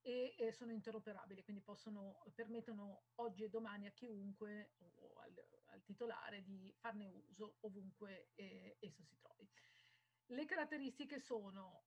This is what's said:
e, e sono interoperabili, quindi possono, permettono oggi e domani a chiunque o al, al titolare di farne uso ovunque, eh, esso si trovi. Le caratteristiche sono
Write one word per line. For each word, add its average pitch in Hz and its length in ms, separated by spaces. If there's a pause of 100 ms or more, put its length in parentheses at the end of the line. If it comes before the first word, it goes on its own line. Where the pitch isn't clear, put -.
e, 247 360
e 226 140
sono 233 200
interoperabili, 202 720
quindi 202 180
possono, 202 600 (100)
permettono 220 720 (120)
oggi 220 280
e 214 60
domani 208 380
a 202 40
chiunque 208 840
o - 420
al, - 140 (340)
al 190 160
titolare 202 600
di 196 360
farne 208 280
uso 202 540
ovunque, 196 760
eh, 190 440
esso 185 240
si - 140
trovi. - 300 (800)
Le 269 180
caratteristiche 294 760
sono 196 680